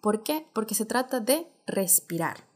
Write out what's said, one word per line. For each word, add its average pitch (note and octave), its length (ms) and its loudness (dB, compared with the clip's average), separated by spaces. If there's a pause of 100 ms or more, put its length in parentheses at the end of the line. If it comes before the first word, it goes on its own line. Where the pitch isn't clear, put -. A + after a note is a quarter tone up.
¿Por G#3+ 220 0
qué? D#4 280 -2
Porque G#3+ 220 -2
se G#3+ 140 -2
trata B3+ 320 0
de C#4 280 0 (200)
respirar. E3+ 880 0